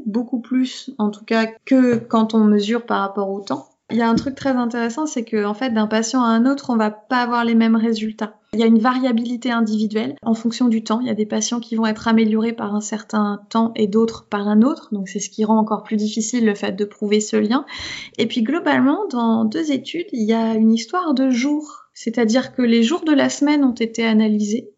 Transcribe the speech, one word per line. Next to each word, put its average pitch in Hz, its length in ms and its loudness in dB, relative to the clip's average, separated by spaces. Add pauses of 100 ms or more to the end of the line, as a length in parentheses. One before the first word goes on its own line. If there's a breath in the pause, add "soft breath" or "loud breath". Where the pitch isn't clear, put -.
beaucoup 233 340 -4
plus 254 600 -4
en 208 100 0
tout 208 160 -12
cas 226 220 0 (180)
que 254 300 4
quand 226 400 0
on 220 80 6
mesure 208 420 2
par 202 160 -2
rapport 196 300 -4
au 202 100 -6
temps. 262 280 -10 (220)
Il 226 60 -2
y 233 40 2
a 226 80 2
un 226 60 4
truc 262 180 -2
très 269 180 -4
intéressant, 240 540 -2
c'est 262 180 -6
que, 214 220 -2
en 208 80 -2
fait, 254 180 -4
d'un 214 140 0
patient 226 380 0
à 233 40 2
un 226 200 4
autre, 277 240 -2
on 233 40 0
va 214 140 2
pas 247 320 -4
avoir 233 240 0
les 233 80 2
mêmes 226 220 4
résultats. 220 640 -2 (140)
Il 214 60 -2
y 233 40 4
a 226 40 6
une 226 120 6
variabilité 247 720 0
individuelle 220 720 -2
en 226 100 0
fonction 226 340 0
du 220 160 2
temps. 220 180 -2
Il 247 60 -4
y 226 40 -2
a 208 40 0
des 214 120 -2
patients 220 320 -2
qui 226 160 -8
vont 226 100 0
être 220 220 -2
améliorés 226 460 2
par 220 200 -6
un 208 80 -2
certain 208 680 -4
temps 226 260 0
et 220 120 0
d'autres 226 400 0
par 202 200 -4
un 214 160 6
autre. 311 280 0
Donc, 196 160 -6
c'est 208 120 -8
ce - 100 -10
qui 220 160 -2
rend 220 140 4
encore 214 240 -2
plus 220 140 -4
difficile 220 480 -2
le 208 100 2
fait 202 160 -4
de 202 140 -4
prouver 208 340 0
ce 214 160 -4
lien. 220 300 0 (520 loud breath)
Et 240 100 2
puis, 240 140 -2
globalement, 294 640 2
dans 226 380 0
deux 311 260 -2
études, 277 420 -4
il 226 100 -2
y 214 100 2
a 226 220 0
une 220 180 6
histoire 311 400 -2
de 262 160 2
jours. 285 540 -2 (100)
C'est-à-dire 240 600 0
que 254 100 0
les 233 180 4
jours 320 240 0
de 311 80 4
la 254 160 4
semaine 285 340 0
ont 247 100 2
été 226 300 -4
analysés 214 760 0